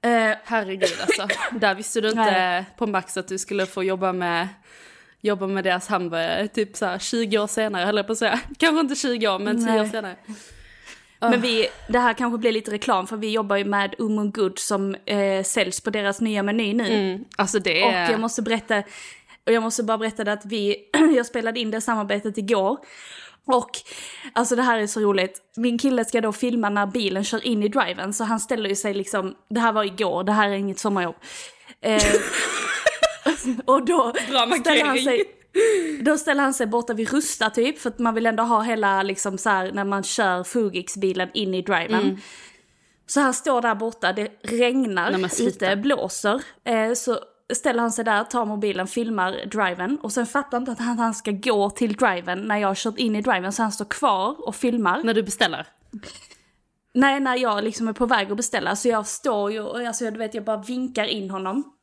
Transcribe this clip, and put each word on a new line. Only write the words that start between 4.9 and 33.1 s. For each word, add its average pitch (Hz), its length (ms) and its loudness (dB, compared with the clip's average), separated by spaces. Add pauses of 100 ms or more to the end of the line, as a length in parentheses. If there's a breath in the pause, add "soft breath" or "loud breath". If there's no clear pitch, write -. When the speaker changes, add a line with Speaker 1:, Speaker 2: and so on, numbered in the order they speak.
Speaker 2:
jobba 196 260 -2
med 190 180 -2
deras 180 240 0
hamburgare 170 600 -2
typ 208 280 -4
så 214 100 -2
här 180 120 -2
tjugo 220 400 0
år 208 80 2
senare, 208 380 -2
höll 208 120 2
jag 202 100 0
på 220 60 -4
att 220 60 -4
säga. 226 220 2 (180)
Kanske 320 220 4
inte 285 140 0
tjugo 240 340 0
år, 190 100 0
men 208 180 0 (100)
tio 220 80 2
år 214 80 4
Speaker 1:
Nej. 214 80 0
Speaker 2:
senare. 208 260 -6 (1040 loud breath)
Speaker 1:
Men 233 140 4
Speaker 2:
Ah. - 20 4
Speaker 1:
vi, 233 300 2 (220)
det 240 100 2
här 247 160 4
kanske 240 240 -2
blir 226 140 2
lite 220 180 -2
reklam, 202 360 0
för 220 100 -8
vi 214 140 -4
jobbar 208 260 0
ju 202 80 0
med 202 340 0
Um 214 200 0
and 208 160 -2
Good 190 240 0
som, 196 360 -2 (120)
eh, 196 380 2
säljs 185 360 -2
på 226 100 -4
deras 202 300 -2
nya 214 220 0
meny 208 320 0
nu. 233 120 2
Speaker 2:
Mm. 202 380 2 (120)
Alltså, 202 220 2
det 180 240 2
är 185 240 2
Speaker 1:
Och 170 60 2
jag 220 80 0
måste 226 220 -2
berätta, 220 360 0 (680 loud breath)
och 226 60 4
jag 226 100 4
måste 226 200 -2
bara 220 160 0
berätta 220 260 -4
det 208 80 0
att 208 140 -6
vi, 202 300 0 (160)
<clears throat> 311 240 8
jag 240 100 2
spelade 226 340 -4
in 220 100 -2
det 220 100 -2
samarbetet 208 580 -2
igår. 196 400 2 (680 loud breath)
Och 247 220 2 (640 loud breath)
alltså, 233 240 2
det 240 60 2
här 240 160 4
är 208 80 0
så 214 140 -4
roligt. 196 400 2 (160)
Min 240 220 0
kille 247 260 2
ska 226 160 0
då 220 120 0
filma 233 360 0
när 202 180 2
bilen 196 380 0
kör 220 220 -4
in 220 160 0
i 208 60 2
driven, 196 440 0
så 226 120 -4
han 220 160 -2
ställer 220 280 -2
ju 196 80 0
sig 202 180 -4
liksom, 196 400 -4 (160)
det 220 100 0
här 226 120 4
var 214 120 2
igår, 185 400 -2
det 202 80 2
här 208 160 4
är 202 60 0
inget 196 240 -4
sommarjobb. 185 380 -2 (640 loud breath)
Eh, 214 220 2
<laughs> - 1600 0